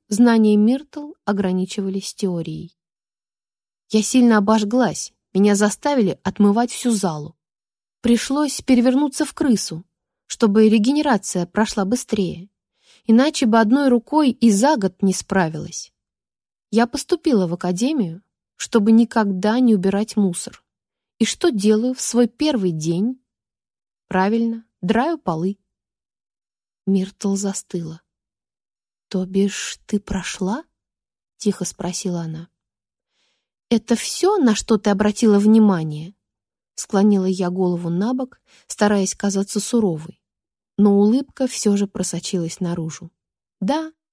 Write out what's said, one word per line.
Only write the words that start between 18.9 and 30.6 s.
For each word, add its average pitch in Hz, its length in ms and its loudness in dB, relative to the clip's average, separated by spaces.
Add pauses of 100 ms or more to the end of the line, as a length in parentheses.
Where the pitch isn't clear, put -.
никогда 220 680 2
не 233 140 4
убирать 196 420 -2
мусор. - 480 -4 (540)
И 226 60 2
что - 260 -2
делаю 214 440 2
в 254 60 -12
свой 240 260 2
первый 233 460 -2
день? 170 480 -4 (880)
Правильно, 226 560 -2 (180)
драю 240 360 0
полы». 180 400 -6 (1300)
Миртл 196 480 -2
застыла. 180 680 -8 (1040)
«То 185 160 -6
бишь 190 600 -2
ты 208 140 -4
прошла?» 196 640 -6 (720)